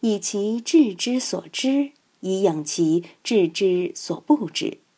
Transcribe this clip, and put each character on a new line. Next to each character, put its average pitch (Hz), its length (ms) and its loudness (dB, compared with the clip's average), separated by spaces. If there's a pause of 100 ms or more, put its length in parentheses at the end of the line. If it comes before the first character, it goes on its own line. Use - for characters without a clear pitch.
“以 214 180 0
其 214 420 -2
智 254 320 4
之 240 260 -2
所 - 320 -6
知， 277 400 0 (280)
以 190 240 -2
养 156 200 2
其 165 400 0 (200)
智 202 240 2
之 180 480 0
所 - 200 -8 (120)
不 226 200 2
知。” - 300 -6 (200)